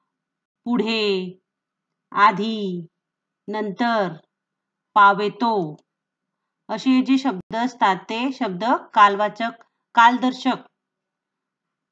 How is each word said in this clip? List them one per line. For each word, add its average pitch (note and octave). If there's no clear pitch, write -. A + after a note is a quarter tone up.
पुढे, G#3
आधी, G3+
नंतर, G#3+
पावेतो G3+
असे B3+
जे C4
शब्द A3
असतात A3+
ते A#3
शब्द G3+
कालवाचक, G#3
कालदर्शक B3